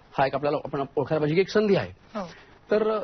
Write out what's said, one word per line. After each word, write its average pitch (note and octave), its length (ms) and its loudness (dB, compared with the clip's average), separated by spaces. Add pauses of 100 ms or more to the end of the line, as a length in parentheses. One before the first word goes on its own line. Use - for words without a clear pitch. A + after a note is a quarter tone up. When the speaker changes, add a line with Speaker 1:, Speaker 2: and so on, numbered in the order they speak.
(180)
Speaker 1:
हा C3+ 80 4
एक C3+ 100 -2
आपल्याला, D3 300 -2
आपण C#3+ 140 -6
ओळखायला D3 400 -2
पाहिजे D3+ 160 0
की F#3+ 60 4
एक F3+ 80 0
संधी G#3+ 260 4
आहे. G#2+ 440 -6
Speaker 2:
हो. F#3 60 -8 (460)
Speaker 1:
तर G#3+ 320 2